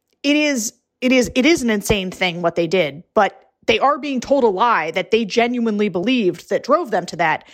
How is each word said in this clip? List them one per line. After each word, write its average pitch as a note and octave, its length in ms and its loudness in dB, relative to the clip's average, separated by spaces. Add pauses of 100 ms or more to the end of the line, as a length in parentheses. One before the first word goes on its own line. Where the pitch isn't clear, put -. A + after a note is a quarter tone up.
(240)
It C#4+ 120 2
is, C#4+ 380 -2 (260)
it B3+ 120 0
is, B3 240 2
it B3+ 100 2
is D#4+ 160 4
an A#3 80 0
insane G3+ 400 -2
thing F3 320 -4
what E3 140 0
they E3+ 100 0
did, D#3+ 380 -2 (100)
but - 380 0 (160)
they A3+ 100 2
are C#4 220 0
being C4+ 200 -6
told C4+ 240 0
a A#3 40 4
lie F#3+ 440 0
that F3+ 200 -6
they A3+ 140 2
genuinely A3+ 640 0
believed F#3 600 -2
that F#3+ 140 -2
drove D4 260 0
them F3+ 160 -2
to F3+ 120 -12
that. D#3+ 360 -2